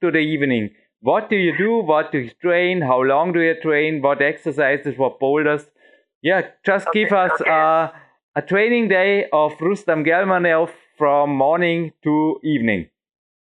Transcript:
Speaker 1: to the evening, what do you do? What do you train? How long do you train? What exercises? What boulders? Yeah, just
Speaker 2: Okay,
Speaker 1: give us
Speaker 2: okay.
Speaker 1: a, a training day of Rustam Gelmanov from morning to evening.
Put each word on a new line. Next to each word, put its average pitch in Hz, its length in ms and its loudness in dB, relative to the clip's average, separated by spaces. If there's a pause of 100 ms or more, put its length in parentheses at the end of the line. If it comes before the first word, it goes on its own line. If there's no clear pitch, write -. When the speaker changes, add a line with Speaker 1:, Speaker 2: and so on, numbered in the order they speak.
Speaker 1:
to 170 100 0
the 156 60 0
evening, 139 540 -2 (280)
what 175 300 -2
do 214 80 0
you 170 200 0
do? 220 200 0
What 156 340 -2
do 156 60 -4
you 120 140 -6 (100)
train? 180 400 0
How 127 200 0
long 143 300 0
do 170 80 0
you 165 220 2
train? 156 400 -2
What 139 200 0
exercises? 143 760 -2
What 131 220 -2
boulders? 147 500 0 (520)
Yeah, 175 200 0 (240)
just 190 240 0
Speaker 2:
Okay, 214 160 0
Speaker 1:
give 202 80 0
us 180 260 0
Speaker 2:
okay. 165 100 -2
Speaker 1:
a, 160 440 2 (420)
a 143 60 -4
training 220 480 0
day 196 420 2
of 151 300 2
Rustam 170 420 -2
Gelmanov 170 680 0 (260)
from 143 400 2
morning 170 560 0 (100)
to 156 400 0
evening. 113 460 -2 (540)